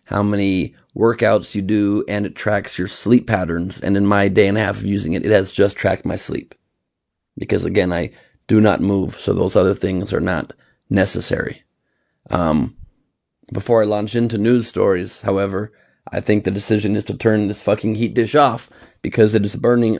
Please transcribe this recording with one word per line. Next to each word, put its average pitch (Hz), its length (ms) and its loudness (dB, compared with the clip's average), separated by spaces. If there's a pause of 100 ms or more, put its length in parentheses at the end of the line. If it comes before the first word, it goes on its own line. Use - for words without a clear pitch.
how 101 180 -2
many 98 520 0 (200)
workouts 107 580 2
you 104 80 -2
do, 104 460 0
and 104 180 -4
it - 100 -10
tracks 101 440 -4
your 92 80 -4
sleep 117 400 2
patterns. 90 540 -2
And 98 160 0
in 101 80 2
my 101 240 4
day 98 180 4
and 101 100 0
a 110 40 2
half 101 160 -2
of 101 80 -6
using 98 280 -2
it, 95 120 -4
it 104 60 2
has 98 200 4
just 101 260 0
tracked 95 280 -2
my 90 100 -4
sleep. - 400 -8 (840)
Because 98 280 -2
again, 90 280 0
I 85 180 -4 (360)
do 107 140 6
not 104 200 4
move, 98 340 -2
so - 180 -2
those 95 220 0
other 98 200 4
things 95 380 -4
are - 80 -2
not 92 320 -4 (360)
necessary. - 760 -2 (680)
Um, 78 460 0 (720)
before 110 300 2
I 104 40 2
launch 104 300 -2
into 117 220 0
news 113 300 2
stories, 95 540 -2
however, 98 520 -2 (380)
I 101 100 -4
think 107 220 2
the - 80 -2
decision 104 440 0
is 107 100 -2
to 101 80 -6
turn 107 340 0
this 101 140 -8
fucking 107 340 -2
heat 117 180 -4
dish 113 220 0
off 135 340 2 (320)
because 107 340 2
it 101 100 2
is 101 120 -6
burning. 117 420 2